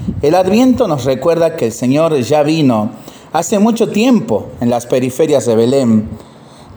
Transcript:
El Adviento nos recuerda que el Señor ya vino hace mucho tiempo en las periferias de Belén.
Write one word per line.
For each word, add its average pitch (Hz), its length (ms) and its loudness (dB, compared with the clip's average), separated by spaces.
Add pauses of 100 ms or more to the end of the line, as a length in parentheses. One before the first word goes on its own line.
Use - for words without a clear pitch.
(220)
El 151 140 2
Adviento 233 520 2
nos 143 180 -2
recuerda 165 500 0
que 120 120 -2
el 110 40 -4
Señor 151 460 0
ya 139 260 0
vino 139 480 0 (400)
hace 170 280 -2
mucho 214 300 0
tiempo 208 580 0 (120)
en 117 100 -2
las 117 160 -2
periferias 131 600 0
de 113 100 2
Belén. 117 540 2 (680)